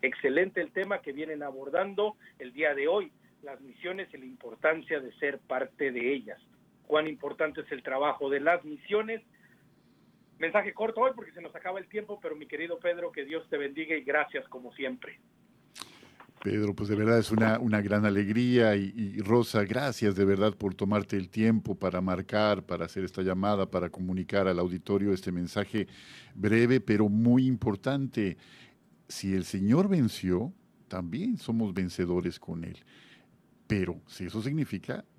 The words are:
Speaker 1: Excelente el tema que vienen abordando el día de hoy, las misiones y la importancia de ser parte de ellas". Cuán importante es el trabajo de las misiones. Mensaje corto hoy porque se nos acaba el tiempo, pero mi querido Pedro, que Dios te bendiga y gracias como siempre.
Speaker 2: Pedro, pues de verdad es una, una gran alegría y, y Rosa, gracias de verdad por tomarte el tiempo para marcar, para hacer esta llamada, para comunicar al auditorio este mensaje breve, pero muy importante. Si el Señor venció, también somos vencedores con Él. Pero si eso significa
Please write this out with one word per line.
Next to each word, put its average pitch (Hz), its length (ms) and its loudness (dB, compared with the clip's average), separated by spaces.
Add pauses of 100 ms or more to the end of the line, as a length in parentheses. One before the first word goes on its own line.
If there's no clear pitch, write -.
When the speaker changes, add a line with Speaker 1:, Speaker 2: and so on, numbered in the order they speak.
Speaker 1:
Excelente 143 580 0
el 170 120 -6
tema 196 300 -4
que 147 100 -10
vienen 151 320 -8
abordando 180 720 -2 (240)
el 127 120 -14
día 147 220 0
de 139 140 0
hoy, 185 240 0 (320)
las 135 160 -14
misiones 175 520 -10
y 147 60 -18
la 131 80 -16
importancia 151 720 -2
de 131 200 -10
ser 139 200 -2
parte 135 540 -4
de 123 200 -2
ellas". - 280 -8 (440)
Cuán 151 220 0
importante 151 540 -6
es - 100 -12
el 135 140 -10
trabajo 143 440 -2
de 139 120 0
las 170 240 0
misiones. 214 580 -4 (1200)
Mensaje 185 320 0
corto 226 280 -2
hoy 262 160 4
porque 226 160 -16
se 180 100 -18
nos 170 140 -14
acaba 185 240 -8
el 180 80 -16
tiempo, 208 340 -8
pero 156 140 -6
mi 151 100 -14
querido 170 320 -8
Pedro, 175 320 -2
que 143 140 -8
Dios 160 260 -8
te 156 80 -2
bendiga 151 380 -4
y 139 80 -6
gracias 139 420 -2
como 123 260 -16
siempre. - 460 -8 (1300)
Speaker 2:
Pedro, 101 320 0
pues 104 120 -6
de 104 60 2
verdad 110 240 6
es 107 140 2
una, 110 260 4
una 110 220 2
gran 104 260 4
alegría 107 680 4
y, 98 180 -2
y 101 260 -4
Rosa, 110 440 4
gracias 113 500 0
de 98 100 4
verdad 98 300 4
por 98 220 -2
tomarte 101 400 0
el 92 120 -4
tiempo 110 460 2
para 90 260 -2
marcar, 95 640 2
para 85 220 -4
hacer 95 180 -6
esta 92 200 -4
llamada, 95 460 2
para 90 220 -2
comunicar 92 560 0
al 90 140 2
auditorio 98 520 0
este 92 200 -2
mensaje 95 560 -2 (480)
breve, 117 440 4
pero 107 280 4
muy 120 360 6
importante. 120 920 0 (720)
Si 95 260 -4
el 92 80 2
Señor 110 460 2
venció, 113 640 2 (340)
también 107 500 -4
somos 113 380 -2
vencedores 87 640 0
con 82 240 -10
Él. 87 140 -10 (880)
Pero 90 400 -2
si - 200 -12
eso 107 140 -6
significa 127 640 -6 (140)